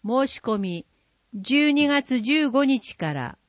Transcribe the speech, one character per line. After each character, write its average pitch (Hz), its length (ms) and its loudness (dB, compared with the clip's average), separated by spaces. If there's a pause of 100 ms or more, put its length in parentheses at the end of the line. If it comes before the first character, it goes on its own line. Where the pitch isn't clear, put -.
申 254 240 0
し - 140 -10
込 220 160 -2
み、 185 300 -6 (480)
十 277 380 2
二 294 160 2
月 277 340 0
十 294 260 2
五 269 160 2
日 269 300 0
か 156 180 -4
ら 139 260 -8 (100)